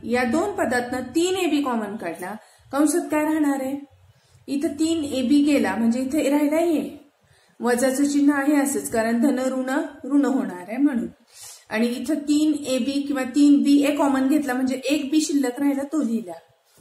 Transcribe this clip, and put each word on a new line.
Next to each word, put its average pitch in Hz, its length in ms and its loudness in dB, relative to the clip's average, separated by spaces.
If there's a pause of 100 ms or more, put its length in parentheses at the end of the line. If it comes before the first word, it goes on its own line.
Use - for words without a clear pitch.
या 247 200 -2
दोन 320 280 0
पदातनं 254 500 -2
तीन 349 340 -2
ए 370 100 -2
B 294 160 0
common 226 340 -4
काढला, 185 400 -10 (360)
कंसात 294 300 0 (100)
काय 302 120 0
राहणार 294 380 0
आहे? 277 380 -8 (480)
इथं 285 200 -2
तीन 320 360 -2
ए 262 180 -4
बी 285 220 4
गेला 233 320 2
म्हणजे 226 240 0
इथे 277 300 0
राहिला 294 300 2
ए, 339 300 0 (720)
वजाचं 262 460 0
चिन्ह 285 280 4
आहे 285 220 2
असंच, 214 340 0
कारण 233 300 0
धन 254 200 2
ऋण 262 300 -2 (340)
ऋण 277 220 2
होणार 196 420 -4
आहे 226 100 -8
म्हणून. 285 300 0 (600)
आणि 226 180 0
इथं 262 280 -4
तीन 302 380 2 (120)
ए 254 120 -2
बी 262 140 -2
किंवा 277 320 -2
तीन 285 400 6
B 285 200 6
A 285 120 2
common 269 320 2
घेतला 269 260 2
म्हणजे 262 220 -2
एक 277 360 -2
B 311 100 4
शिल्लक 277 380 -2
राहिला, 277 240 0
तो 277 200 -2
लिहिला. 214 280 -4 (500)